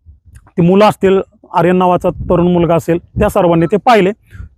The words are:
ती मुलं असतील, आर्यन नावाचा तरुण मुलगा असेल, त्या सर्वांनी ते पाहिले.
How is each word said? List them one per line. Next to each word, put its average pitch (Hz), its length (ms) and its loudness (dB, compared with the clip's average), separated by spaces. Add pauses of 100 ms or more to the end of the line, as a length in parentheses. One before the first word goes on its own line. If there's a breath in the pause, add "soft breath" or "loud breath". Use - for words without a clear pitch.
(280)
ती - 340 -8
मुलं 196 260 4
असतील, 190 320 0 (340)
आर्यन 180 220 0
नावाचा 180 340 0
तरुण 175 420 -2
मुलगा 170 220 0
असेल, 170 240 -2
त्या - 300 -4
सर्वांनी 170 380 0
ते 202 100 -2
पाहिले. 202 340 2 (480 soft breath)